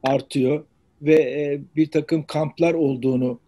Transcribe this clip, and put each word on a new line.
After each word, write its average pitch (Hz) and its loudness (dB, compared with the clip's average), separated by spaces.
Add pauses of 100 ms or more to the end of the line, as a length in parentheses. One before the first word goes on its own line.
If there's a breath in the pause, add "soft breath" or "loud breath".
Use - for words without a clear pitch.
artıyor 135 0 (380)
ve, 151 4
e, 143 0 (160)
bir 156 0
takım 156 -2
kamplar 160 -2
olduğunu 127 -2